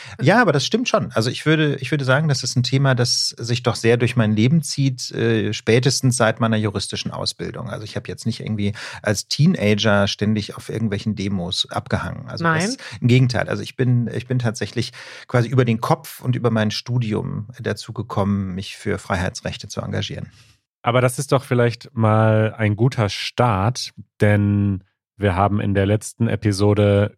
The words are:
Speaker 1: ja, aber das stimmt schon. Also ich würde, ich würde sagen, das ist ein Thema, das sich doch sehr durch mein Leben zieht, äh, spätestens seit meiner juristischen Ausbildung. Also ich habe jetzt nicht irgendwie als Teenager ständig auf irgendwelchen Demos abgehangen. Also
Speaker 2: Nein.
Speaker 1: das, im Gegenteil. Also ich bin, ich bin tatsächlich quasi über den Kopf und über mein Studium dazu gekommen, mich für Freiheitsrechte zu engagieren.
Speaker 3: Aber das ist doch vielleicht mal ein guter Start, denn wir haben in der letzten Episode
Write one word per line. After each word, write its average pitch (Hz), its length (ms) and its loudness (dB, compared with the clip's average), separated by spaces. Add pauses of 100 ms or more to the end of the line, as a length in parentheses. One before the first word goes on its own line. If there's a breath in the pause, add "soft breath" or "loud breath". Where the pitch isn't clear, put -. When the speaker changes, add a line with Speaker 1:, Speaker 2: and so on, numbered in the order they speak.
(220 loud breath)
Speaker 1:
ja, 190 200 6
aber 190 100 4
das 139 140 2
stimmt 226 240 -2
schon. - 240 -2
Also 117 160 0
ich - 160 -6
würde, 151 320 2
ich 123 140 -8
würde 143 140 -2
sagen, 139 220 2
das 135 160 0
ist - 140 -4
ein 123 60 4
Thema, 135 300 2
das - 360 0
sich 120 340 -4
doch 113 120 2
sehr 117 220 4
durch 123 200 0
mein 107 180 2
Leben 131 280 4
zieht, 135 480 -4
äh, 110 420 0
spätestens 123 640 2
seit 110 240 2
meiner 110 160 2
juristischen 101 540 -4
Ausbildung. - 580 -8
Also 107 160 -10
ich - 100 -10
habe - 140 -8
jetzt - 160 -10
nicht 113 160 -4
irgendwie 101 320 -2 (280 loud breath)
als - 280 -2
Teenager 104 760 2
ständig 104 480 -2
auf - 140 -14
irgendwelchen 101 460 -2
Demos 95 560 -4
abgehangen. - 560 -4
Also - 160 -8
Speaker 2:
Nein. 165 220 2
Speaker 1:
das, 254 120 -6 (220 loud breath)
im 127 80 2
Gegenteil. 123 400 4
Also 104 160 -4
ich - 140 -16
bin, 123 360 2
ich 113 140 -8
bin 127 120 -2
tatsächlich 113 340 -4 (540 loud breath)
quasi 120 220 2
über 127 160 4
den 113 160 0
Kopf - 400 -4
und 123 140 -2
über 117 140 0
mein 110 220 0
Studium 104 800 -4 (100)
dazu 104 340 -6
gekommen, 101 640 -2
mich 95 220 -10
für 95 200 -4
Freiheitsrechte - 720 -4
zu - 140 -10
engagieren. - 500 -6 (500 soft breath)
Speaker 3:
Aber 120 180 2
das 123 200 2
ist - 120 -4
doch 135 120 2
vielleicht 120 520 0
mal 110 600 4
ein 104 180 0
guter 117 320 2
Start, 113 840 -2 (260)
denn 101 640 2 (320)
wir 98 200 0
haben 101 260 2
in 101 140 0
der 98 100 4
letzten 110 420 0
Episode 104 920 2